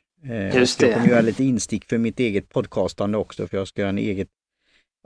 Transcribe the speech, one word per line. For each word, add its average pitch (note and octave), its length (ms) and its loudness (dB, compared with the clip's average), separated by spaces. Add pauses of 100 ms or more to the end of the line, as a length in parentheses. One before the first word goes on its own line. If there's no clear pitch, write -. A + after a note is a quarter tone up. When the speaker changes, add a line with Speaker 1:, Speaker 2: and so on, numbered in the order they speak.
(260)
Speaker 1:
Eh, G#2 320 -4
Speaker 2:
Just B2 220 2
Speaker 1:
och D3+ 40 6
jag B2 80 6
Speaker 2:
det. - 40 0
Speaker 1:
kommer A#2+ 140 4
göra A#2 120 4
lite A2 220 0
instick A#2 420 -2
för A#2+ 120 -2
mitt A2+ 220 -2
eget G2+ 300 0
podcastande G2+ 680 -2
också, F#2+ 300 -6
för G2 100 -6
jag F#2+ 100 -4
ska - 140 -8
göra G2 80 -2
en G2 80 -2
eget G2+ 320 -4 (760)